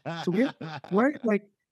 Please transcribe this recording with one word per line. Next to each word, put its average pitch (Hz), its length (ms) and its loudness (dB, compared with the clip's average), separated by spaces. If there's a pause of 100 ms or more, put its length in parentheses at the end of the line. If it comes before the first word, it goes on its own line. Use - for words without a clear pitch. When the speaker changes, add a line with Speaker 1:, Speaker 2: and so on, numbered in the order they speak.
(240)
Speaker 1:
So 175 60 0
we, 220 180 2 (420)
we're 240 280 4
Speaker 2:
<laughs> - 60 -8
Speaker 1:
like, 208 240 0 (240)